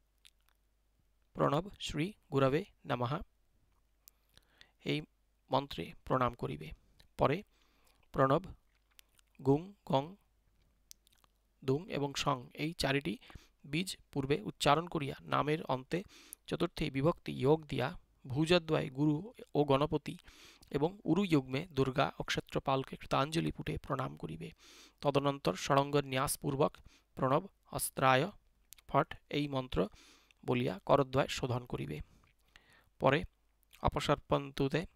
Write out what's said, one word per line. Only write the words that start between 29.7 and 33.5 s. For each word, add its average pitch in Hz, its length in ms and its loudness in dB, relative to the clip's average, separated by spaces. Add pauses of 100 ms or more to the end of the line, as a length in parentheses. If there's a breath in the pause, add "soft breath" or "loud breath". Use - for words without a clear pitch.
বলিয়া 127 320 0
করদ্বয় 139 500 2
শোধন 123 360 -4
করিবে। 151 360 -6 (960 soft breath)
পরে 147 260 4 (580)